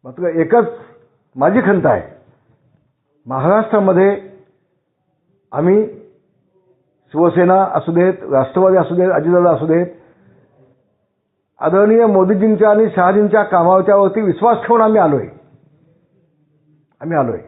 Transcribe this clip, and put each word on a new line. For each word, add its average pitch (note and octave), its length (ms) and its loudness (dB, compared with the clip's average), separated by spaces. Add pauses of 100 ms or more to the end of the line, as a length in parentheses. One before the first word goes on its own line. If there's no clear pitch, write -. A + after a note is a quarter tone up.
मात्र C#3+ 260 -8
एकच G#3 360 0 (680)
माझी E3+ 260 0
खंत F3+ 240 0
आहे, G#2+ 160 0 (1200)
महाराष्ट्रामध्ये F#3+ 840 0 (1400)
आम्ही F#3 340 0 (1300)
शिवसेना F3 500 2 (100)
असू E3 180 -4
देत, F3+ 220 0 (180)
राष्ट्रवादी F#3 460 0
असू E3+ 180 -2
देत, F3+ 160 0
अजितदादा F3 400 0
असू D#3 160 -4
देत, E3+ 180 0 (1800)
आदरणीय G#3 440 2
मोदीजींच्या G3+ 640 2
आणि G#3+ 160 2 (100)
शहाजींच्या G3+ 480 0
कामाच्यावरती F#3+ 800 2
विश्वास G#3+ 360 0
ठेवून A#3 240 0
आम्ही A3 180 2
आलोय, C#3+ 280 0 (1700)
आम्ही D#3+ 160 -6
आलोय. A#2 300 -4